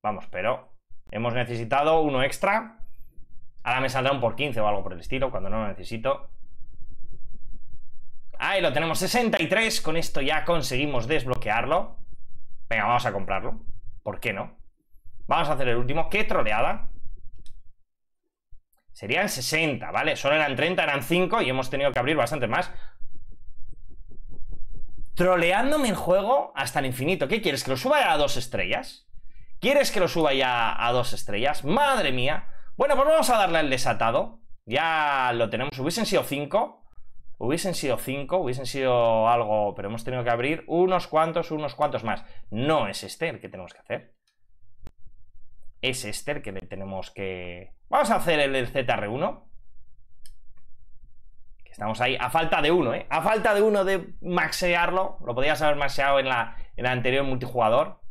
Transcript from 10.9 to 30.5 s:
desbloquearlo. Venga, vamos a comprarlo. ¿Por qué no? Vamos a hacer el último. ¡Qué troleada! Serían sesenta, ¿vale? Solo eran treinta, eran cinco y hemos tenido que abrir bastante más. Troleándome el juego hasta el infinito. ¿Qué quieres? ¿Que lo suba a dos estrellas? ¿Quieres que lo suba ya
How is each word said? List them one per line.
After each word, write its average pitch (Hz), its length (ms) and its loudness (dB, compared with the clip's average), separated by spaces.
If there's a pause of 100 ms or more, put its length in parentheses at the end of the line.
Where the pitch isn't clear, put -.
desbloquearlo. 127 920 0 (720)
Venga, 110 160 2
vamos 120 200 2
a 113 60 0
comprarlo. 98 540 0 (360)
¿Por 101 200 -6
qué 117 100 -2
no? 98 260 -6 (680)
Vamos 156 240 2
a 151 40 2
hacer 127 140 4
el 120 80 6
último. 147 340 4
¡Qué 208 140 4
troleada! 151 680 4 (2000)
Serían 160 340 0
sesenta, 147 640 -2
¿vale? 120 240 0
Solo 143 200 2
eran 143 200 2
treinta, 170 280 2
eran 139 200 0
cinco 175 380 2
y 131 80 2
hemos 131 200 0
tenido 139 220 2
que 127 80 0
abrir 143 160 2
bastante 131 320 0
más. 147 240 0 (2500)
Troleándome 190 760 4
el 185 60 0
juego 196 600 2
hasta 139 240 -2
el 135 60 0
infinito. 135 420 0
¿Qué 208 140 0
quieres? 139 240 -2
¿Que 131 60 -2
lo 131 60 0
suba 254 340 2
a 156 60 4
dos 147 200 4
estrellas? - 680 -4 (520)
¿Quieres 269 320 2
que 202 80 0
lo 180 80 4
suba 151 260 2
ya 120 520 2